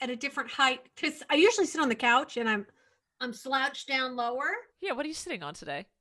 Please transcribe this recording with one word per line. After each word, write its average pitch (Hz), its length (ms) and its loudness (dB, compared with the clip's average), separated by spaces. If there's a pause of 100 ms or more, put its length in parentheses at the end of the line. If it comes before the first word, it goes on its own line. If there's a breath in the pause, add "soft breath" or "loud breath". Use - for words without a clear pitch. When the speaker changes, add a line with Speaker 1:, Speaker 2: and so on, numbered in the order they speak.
Speaker 1:
at 254 100 -4
a 247 60 -4
different 269 340 -6
height, 262 300 2 (160)
'cause 302 340 -4
I 285 40 2
usually 392 320 8
sit 311 140 -2
on 285 80 2
the 233 60 2
couch, 247 440 2
and 233 100 0
I'm, 208 180 0 (540)
I'm 247 140 -6
slouched 269 520 -2
down 262 300 -2
lower. 247 340 -2 (300)
Speaker 2:
Yeah, 370 120 -4
what 254 120 -4
are 311 40 -6
you 320 60 -8
sitting 285 300 -8
on 147 100 -8
today? 143 320 -8 (140)